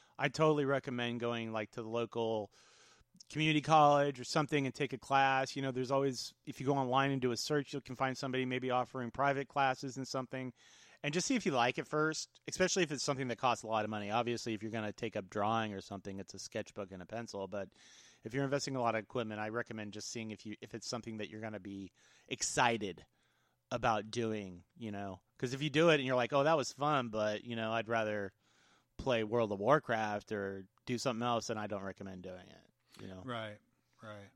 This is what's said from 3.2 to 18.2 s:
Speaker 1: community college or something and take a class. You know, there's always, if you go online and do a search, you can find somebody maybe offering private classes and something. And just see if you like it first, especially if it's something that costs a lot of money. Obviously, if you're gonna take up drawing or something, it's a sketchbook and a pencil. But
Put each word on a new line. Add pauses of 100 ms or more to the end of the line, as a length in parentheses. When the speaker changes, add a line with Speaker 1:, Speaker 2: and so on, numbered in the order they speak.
Speaker 1:
community
college
or
something
and
take
a
class.
You
know,
there's
always, (120)
if
you
go
online
and
do
a
search,
you
can
find
somebody
maybe
offering
private
classes
and
something. (520)
And
just
see
if
you
like
it
first, (220)
especially
if
it's
something
that
costs
a
lot
of
money.
Obviously,
if
you're
gonna
take
up
drawing
or
something,
it's
a
sketchbook
and
a
pencil.
But (540)